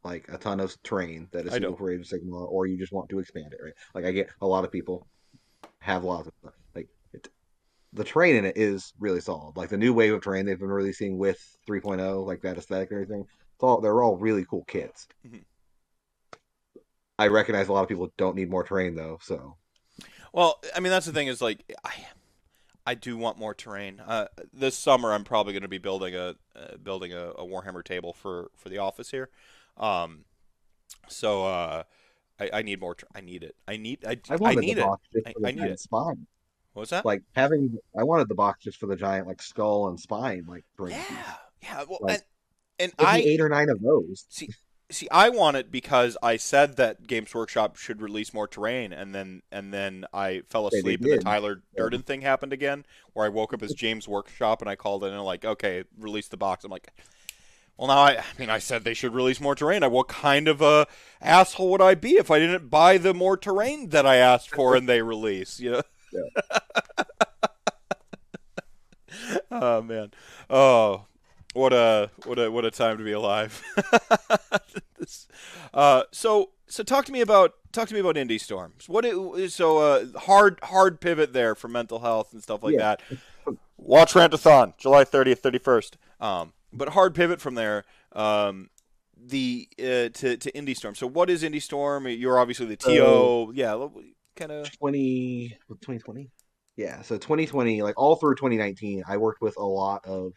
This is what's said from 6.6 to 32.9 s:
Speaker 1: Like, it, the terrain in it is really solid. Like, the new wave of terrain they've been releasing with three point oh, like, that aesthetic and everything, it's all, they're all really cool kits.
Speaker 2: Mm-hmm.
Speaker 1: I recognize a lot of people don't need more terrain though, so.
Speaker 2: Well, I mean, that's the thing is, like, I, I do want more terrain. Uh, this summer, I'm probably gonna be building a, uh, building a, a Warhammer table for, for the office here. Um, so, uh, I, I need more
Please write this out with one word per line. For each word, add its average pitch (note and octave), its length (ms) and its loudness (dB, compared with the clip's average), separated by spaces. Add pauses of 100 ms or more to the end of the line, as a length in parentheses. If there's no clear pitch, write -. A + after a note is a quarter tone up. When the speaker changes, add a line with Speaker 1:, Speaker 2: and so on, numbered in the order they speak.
Speaker 1:
Like, - 140 -14 (260)
it, - 140 -20 (680)
the G#2 100 -8
terrain D#3+ 320 2
in G#2 80 2
it F#2+ 140 -4
is G2+ 420 -2
really F#2 200 -4
solid. D2+ 360 -12
Like, F2 140 -12
the G2+ 80 -6
new A#2 160 2
wave A2 180 4
of G2+ 100 -4
terrain G2 220 -4
they've G2 140 -4
been G2 100 -10
releasing G2 480 -6
with F#2+ 220 -2 (280)
three G2+ 140 -6
point F#2+ 220 -8
oh, F#2+ 200 -6
like, F#2 200 -10
that F2+ 160 -10
aesthetic F#2+ 320 -8
and G2+ 100 -8
everything, G2+ 220 -10
it's - 400 -14
all, B2 180 2
they're A2 220 2
all G#2+ 140 2
really G#2 280 -2
cool F2+ 200 -10
kits. - 440 -12 (180)
Speaker 2:
Mm-hmm. A2+ 120 -20 (1800)
Speaker 1:
I G#2+ 100 2
recognize G#2 400 0
a G2 40 -2
lot G2 100 2
of F#2 60 -4
people F2+ 300 -6
don't F#2 180 -2
need F#2+ 140 -6
more F2+ 140 -4
terrain F#2 300 -4
though, D#2+ 280 -12
so. D2 340 -12 (760)
Speaker 2:
Well, E3+ 260 2 (160)
I F3 60 -4
mean, F#3 100 -2
that's F#3 160 0
the D#3+ 60 -12
thing D3+ 160 -4
is, B2+ 140 -8
like, A2 280 -6 (140)
I, - 80 -10 (920)
I B2 80 -6
do A#2+ 220 -12
want A2+ 220 -6
more G#2+ 160 -10
terrain. G2+ 460 -16
Uh, G#2+ 280 -6 (240)
this C3+ 240 -4
summer, B2 360 2
I'm G#2 120 -2
probably G#2 280 -2
gonna G2 160 -10
be F#2+ 100 -12
building F#2+ 360 -8
a, F2+ 220 -10 (200)
uh, - 260 -20
building F#2 300 -12
a, F2 180 -14
a F2 160 -16
Warhammer F#2 380 -14
table F2 280 -10
for, F2+ 440 -12
for - 120 -20
the F#2+ 100 -12
office G2 320 -8
here. C3 180 -12 (480)
Um, E2+ 480 -6 (840)
so, G2+ 380 -4
uh, E2 360 -6 (580)
I, G2+ 140 -8
I G#2+ 80 -4
need G2 180 -10
more F2 140 -10